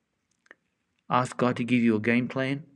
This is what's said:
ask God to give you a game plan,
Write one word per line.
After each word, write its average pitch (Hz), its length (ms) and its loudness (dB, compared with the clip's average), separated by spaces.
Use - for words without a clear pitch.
ask 127 260 0
God 123 200 0
to 123 80 -4
give 120 180 2
you 113 140 4
a 104 40 -2
game 120 280 0
plan, 135 360 -4